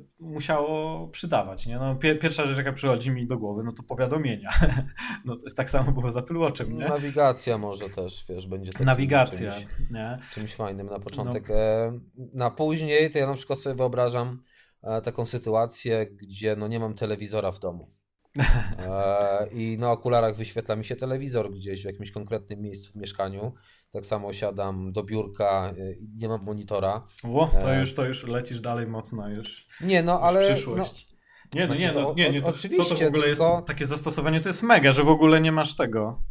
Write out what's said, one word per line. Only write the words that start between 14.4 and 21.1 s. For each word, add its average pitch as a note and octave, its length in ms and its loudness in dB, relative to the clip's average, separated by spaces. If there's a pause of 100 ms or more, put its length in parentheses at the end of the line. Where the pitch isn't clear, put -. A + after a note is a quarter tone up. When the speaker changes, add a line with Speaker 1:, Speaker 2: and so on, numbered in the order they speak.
Speaker 2:
e, A2 180 -4
taką A#2 240 -4
sytuację, A2+ 880 0
gdzie, G2+ 440 -4
no, G#2 120 -4
nie A2+ 120 -4
mam A2 140 -4
telewizora G#2 580 -2
w G2 80 -14
domu. F2 320 -8 (440)
Speaker 1:
<laughs> C#3 60 0 (380)
Speaker 2:
E, G2 720 0
i A2+ 260 -4
na A#2+ 140 0
okularach A2+ 440 2
wyświetla G#2+ 400 -6
mi A2 100 -6
się B2 100 -6
telewizor C3 560 -4